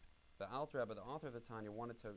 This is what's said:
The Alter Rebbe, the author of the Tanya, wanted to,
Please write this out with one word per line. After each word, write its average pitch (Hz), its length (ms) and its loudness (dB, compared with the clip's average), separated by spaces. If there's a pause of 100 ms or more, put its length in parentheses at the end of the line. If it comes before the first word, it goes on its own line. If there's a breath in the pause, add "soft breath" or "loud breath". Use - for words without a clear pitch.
(380)
The 98 120 0
Alter 139 300 4
Rebbe, 110 160 6
the 101 60 -4
author 143 260 -2
of 123 60 -2
the 117 80 -2
Tanya, 110 300 -2
wanted 117 300 0
to, 110 160 -2